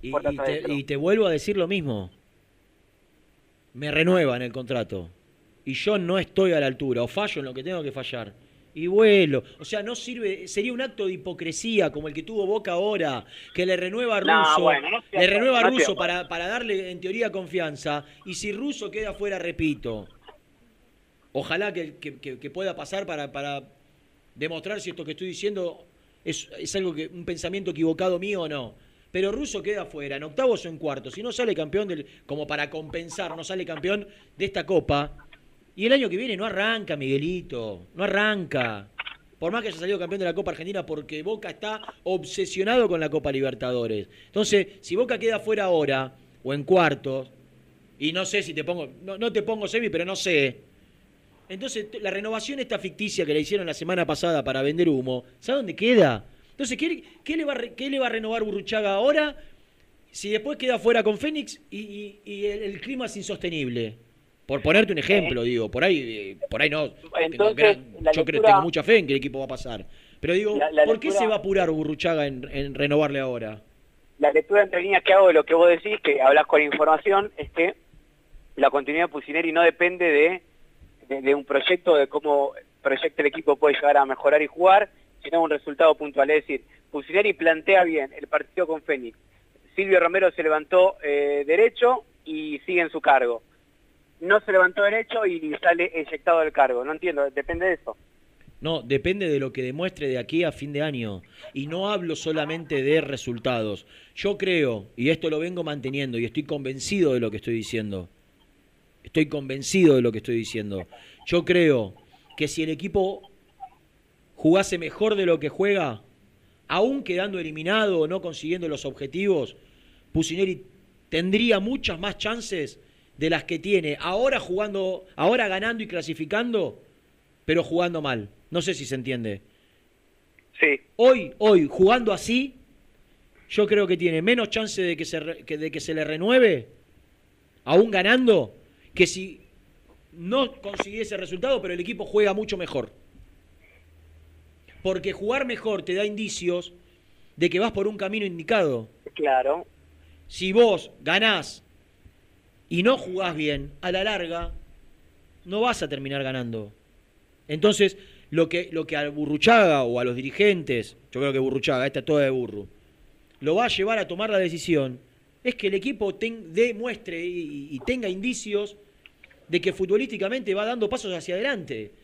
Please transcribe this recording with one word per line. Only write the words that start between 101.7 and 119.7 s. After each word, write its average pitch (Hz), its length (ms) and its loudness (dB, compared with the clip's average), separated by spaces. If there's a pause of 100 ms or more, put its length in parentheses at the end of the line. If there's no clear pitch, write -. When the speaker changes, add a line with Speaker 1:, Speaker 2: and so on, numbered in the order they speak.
Speaker 1:
hablo 175 260 -4
solamente 156 680 -4
de 151 200 4
resultados. 120 840 -4 (280)
Yo 202 240 -2
creo, 143 480 0 (100)
y 123 140 2
esto 165 180 0
lo 156 120 0
vengo 175 220 -6
manteniendo, 139 560 -6
y 117 60 -2
estoy 139 200 -6
convencido 139 680 0
de 123 80 2
lo 113 100 0
que 107 60 -8
estoy 117 180 -4
diciendo. 104 540 -6 (920)
Estoy 156 240 0
convencido 139 720 4
de 127 60 6
lo 120 100 2
que 110 60 -6
estoy 117 180 -4
diciendo. 104 500 -6 (400)
Yo 175 180 0
creo 147 500 4 (440)
que 151 100 -2
si 160 140 -4
el 156 80 -2
equipo 185 600 -4 (1080)
jugase 180 420 2
mejor 208 380 -2
de 190 100 0
lo 170 120 4
que 143 120 -4
juega, 180 520 0 (640)
aún 240 340 2
quedando 190 360 -4
eliminado 175 640 0
o 156 60 4
no 180 160 -4
consiguiendo 170 460 -6
los 143 180 -6
objetivos, 147 720 -2 (560)